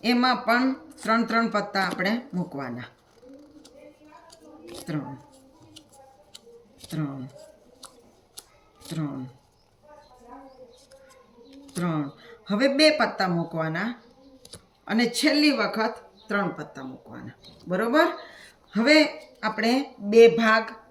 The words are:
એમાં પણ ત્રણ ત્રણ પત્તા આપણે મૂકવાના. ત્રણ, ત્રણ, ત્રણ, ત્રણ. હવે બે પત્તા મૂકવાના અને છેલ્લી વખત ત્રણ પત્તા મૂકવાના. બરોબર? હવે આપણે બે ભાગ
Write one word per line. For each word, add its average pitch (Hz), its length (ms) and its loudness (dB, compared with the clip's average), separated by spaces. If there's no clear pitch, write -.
એમાં 247 360 2
પણ 247 220 2
ત્રણ 226 240 0
ત્રણ 226 300 0
પત્તા 196 300 -2
આપણે 180 260 -2
મૂકવાના. 135 520 -8
ત્રણ, 139 320 -8
ત્રણ, 139 380 -8
ત્રણ, 139 340 -8
ત્રણ. 156 360 -4
હવે 233 180 2
બે 302 200 6
પત્તા 208 380 -2
મૂકવાના 165 520 -4
અને 233 200 2
છેલ્લી 294 400 4
વખત 220 340 -2
ત્રણ 196 300 -2
પત્તા 139 320 -14
મૂકવાના. 123 460 -18
બરોબર? 233 400 2
હવે 269 200 6
આપણે 214 300 0
બે 226 180 10
ભાગ 220 260 4